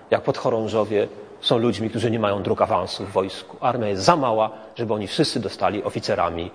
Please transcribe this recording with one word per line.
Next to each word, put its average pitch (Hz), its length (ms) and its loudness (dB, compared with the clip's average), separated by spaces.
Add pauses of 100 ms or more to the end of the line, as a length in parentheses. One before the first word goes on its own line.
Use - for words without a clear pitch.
(100)
jak 107 120 2
podchorążowie 110 880 0 (320)
są - 180 4
ludźmi, 110 320 0
którzy 113 200 0
nie 117 80 0
mają 101 240 2
dróg 107 200 0
awansu 95 440 0
w 98 60 -10
wojsku. 95 480 -2
Armia 120 280 0
jest 98 140 -2
za 170 140 6
mała, 110 340 2 (240)
żeby 113 200 -2
oni 104 120 -2
wszyscy 139 340 0
dostali 98 440 -2
oficerami 90 720 -2